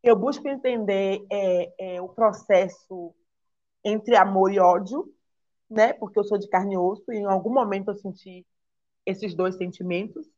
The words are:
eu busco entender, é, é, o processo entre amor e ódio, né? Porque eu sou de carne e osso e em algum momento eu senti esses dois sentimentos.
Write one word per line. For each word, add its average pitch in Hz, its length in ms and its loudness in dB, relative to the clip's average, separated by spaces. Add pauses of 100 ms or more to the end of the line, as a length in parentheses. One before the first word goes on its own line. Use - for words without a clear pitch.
eu 233 140 6
busco 269 320 -4
entender, 202 840 -2
é, 185 640 -2
é, 180 60 -10
o 185 80 -12
processo 190 1040 0 (720)
entre 214 320 0
amor 190 360 4
e 196 80 0
ódio, 190 540 2 (560)
né? 220 240 2
Porque 208 260 -6
eu 202 40 0
sou 208 140 -2
de 202 120 -6
carne 196 260 0
e - 20 -2
osso 185 340 -2
e 220 60 -6
em 202 80 -4
algum 196 280 0
momento 208 360 0
eu 202 60 -6
senti 185 500 -16 (600)
esses 190 300 -6
dois 185 200 -2
sentimentos. 180 720 -8 (100)